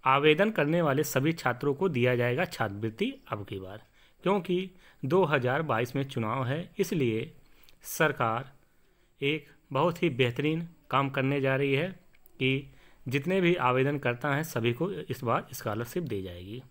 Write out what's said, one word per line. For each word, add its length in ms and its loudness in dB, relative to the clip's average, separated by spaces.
आवेदन 460 6
करने 300 2
वाले 220 2
सभी 300 0
छात्रों 400 -2
को 160 0
दिया 260 2
जाएगा 300 0
छात्रवृत्ति 680 -4
अब 180 -8
की 140 -10
बार, 240 -14
क्योंकि 480 0
दो 180 4
हज़ार 380 2
बाईस 340 -2
में 80 0
चुनाव 420 -4
है, 320 -4
इसलिए 560 0
सरकार 680 0
एक 280 -2
बहुत 300 0
ही 60 2
बेहतरीन 600 0
काम 180 2
करने 320 0
जा 140 2
रही 180 0
है 160 0
कि 340 0
जितने 340 0
भी 140 4
आवेदन 440 2
करता 360 -2
हैं 80 -2
सभी 300 0
को 180 -4
इस 320 -8
बार 300 0
स्कॉलरशिप 500 -4
दी 180 -4
जाएगी। 500 -12